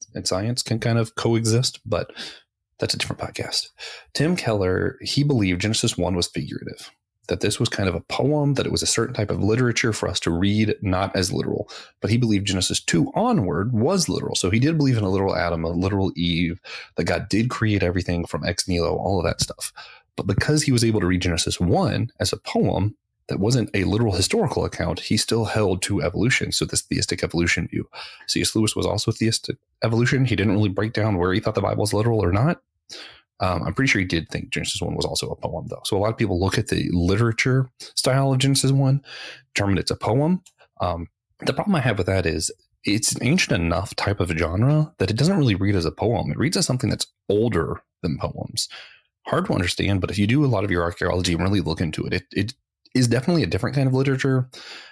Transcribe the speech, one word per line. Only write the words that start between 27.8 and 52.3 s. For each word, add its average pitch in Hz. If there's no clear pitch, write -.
C -
S -
Lewis 107
was 90
also 92
theistic -
evolution. 120
He 110
didn't 98
really 107
break 104
down 104
where 92
he 107
thought 110
the 110
Bible 104
was 98
literal 107
or 90
not. 127
Um, 90
I'm 82
pretty 135
sure 107
he 92
did 82
think -
Genesis -
one 80
was 82
also -
a -
poem, -
though. -
So -
a 95
lot 107
of 113
people 98
look 92
at -
the -
literature 113
style 135
of 127
Genesis 135
one, 139
determine 98
it's -
a -
poem. 147
Um, 87
the 127
problem 175
I 147
have 113
with 92
that 95
is 80
it's 104
an -
ancient 151
enough 85
type -
of 87
genre 113
that 95
it 110
doesn't 156
really 127
read 98
as 85
a 78
poem. 98
It -
reads 147
as 196
something 120
that's -
older 101
than 73
poems. -
Hard 170
to -
understand, 92
but -
if 90
you 104
do 135
a 135
lot 104
of 101
your 87
archaeology 87
and 82
really 98
look 78
into 82
it, -
it, 92